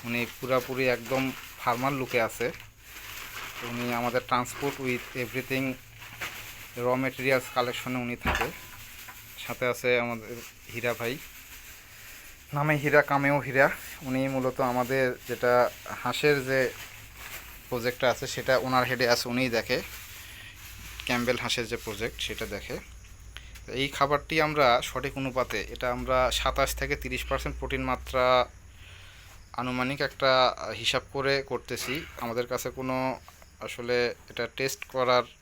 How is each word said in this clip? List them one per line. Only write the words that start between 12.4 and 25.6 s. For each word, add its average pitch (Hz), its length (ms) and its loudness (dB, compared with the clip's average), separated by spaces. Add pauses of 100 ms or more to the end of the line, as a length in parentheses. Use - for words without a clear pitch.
নামে 147 240 4
হীরা, 143 260 6
কামেও 139 360 2
হীরা। 135 320 6 (320)
উনি 131 260 0
মূলত 131 320 0
আমাদের 127 540 2 (140)
যেটা 123 420 6 (140)
হাঁসের 131 600 2
যে 131 260 4 (1000)
প্রজেক্টটা 120 420 2
আছে, 127 160 -2
সেটা 127 320 2
ওনার 127 260 4
হেডে 123 240 2
আছে, 120 200 4
উনিই 127 200 2
দেখে। 117 340 0 (1200)
ক্যাম্বেল 120 340 0
হাঁসের 120 280 -2
যে 113 100 -4
প্রজেক্ট, 110 440 -6
সেটা 110 260 -4
দেখে। 101 320 -8 (920)
এই 131 200 -2
খাবারটি 143 520 2
আমরা 147 440 6
সঠিক 131 320 -4
অনুপাতে, 123 440 0